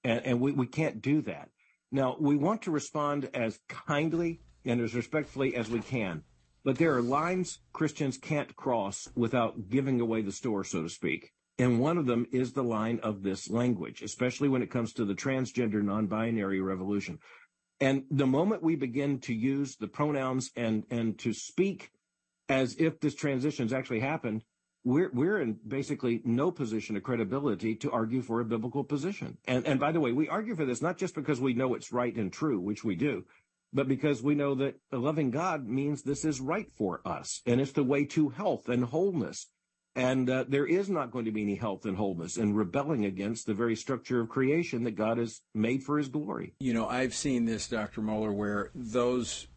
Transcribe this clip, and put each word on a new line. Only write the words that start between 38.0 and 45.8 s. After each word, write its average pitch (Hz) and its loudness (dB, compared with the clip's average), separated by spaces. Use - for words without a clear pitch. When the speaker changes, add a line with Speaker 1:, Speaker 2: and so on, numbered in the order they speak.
Speaker 1:
to 147 2
health 147 -2
and 123 2
wholeness. 143 -2
And, 127 2
uh, 131 2
there 139 2
is 190 2
not 147 -2
going 120 -4
to 110 0
be 107 -2
any 101 0
health 98 -4
and 95 -2
wholeness 92 -2
in 107 2
rebelling 113 0
against 101 -4
the 110 0
very 113 0
structure 123 -2
of 113 -2
creation 135 0
that 110 -4
God 113 2
has 117 -4
made 120 2